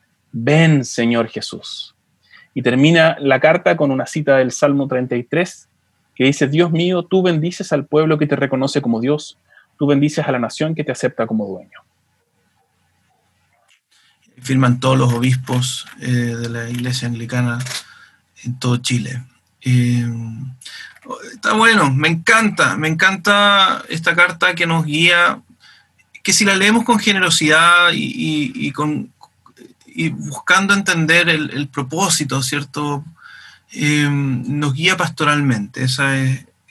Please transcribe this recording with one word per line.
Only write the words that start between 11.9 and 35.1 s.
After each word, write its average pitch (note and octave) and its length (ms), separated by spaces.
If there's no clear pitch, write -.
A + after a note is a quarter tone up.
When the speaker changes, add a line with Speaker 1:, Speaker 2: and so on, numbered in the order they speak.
Speaker 2:
Firman B2+ 380
todos C3 180
los B2+ 160
obispos, B2+ 720
eh, - 60
de A#2+ 420
la A#2 200
Iglesia B2 380
Anglicana A#2+ 500
en B2+ 160
todo B2 180
Chile. A#2+ 460
Eh, A#2+ 440
está - 200
bueno, G#3+ 380
me D3 180
encanta, E3 680
me D3+ 100
encanta F#3+ 1040
esta E3 260
carta F3 380
que E3+ 140
nos E3 180
guía, F3 560
que G3 120
si G#3+ 120
la G3 100
leemos G#3+ 280
con A#3 160
generosidad F3 920
y, D3 100
y, D3 480
y C#3+ 40
con, D3+ 400
y D#3+ 220
buscando F#3 640
entender E3+ 560
el, D3+ 220
el C#3+ 180
propósito, C#3+ 760
¿cierto? D3 600
Eh, D3 400
nos C#3 600
guía F3 240
pastoralmente. D3 840